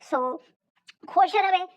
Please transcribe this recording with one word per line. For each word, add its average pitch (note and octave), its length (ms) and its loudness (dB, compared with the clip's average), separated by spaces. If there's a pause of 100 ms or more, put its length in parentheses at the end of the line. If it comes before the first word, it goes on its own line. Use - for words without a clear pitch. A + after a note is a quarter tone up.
(140)
So, B3+ 220 -2 (680)
ਖੁਸ਼ F#4 300 2
ਰਵੇ, F#4 300 0 (100)